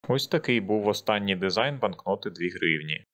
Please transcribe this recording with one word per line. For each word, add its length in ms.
Ось 200
такий 340
був 260
останній 480
дизайн 440
банкноти 500
дві 200
гривні. 540